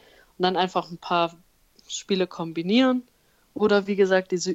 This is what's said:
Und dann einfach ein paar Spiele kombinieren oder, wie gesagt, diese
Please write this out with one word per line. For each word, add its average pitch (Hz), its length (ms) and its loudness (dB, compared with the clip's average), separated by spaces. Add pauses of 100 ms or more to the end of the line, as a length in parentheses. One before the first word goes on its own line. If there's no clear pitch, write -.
(380)
Und 180 60 -2
dann 185 140 0
einfach 175 340 -2
ein 170 80 -12
paar 170 340 -2 (540)
Spiele 185 400 -2
kombinieren 190 760 0 (540)
oder, 202 320 2
wie 202 80 -2
gesagt, 185 360 2
diese 185 240 -2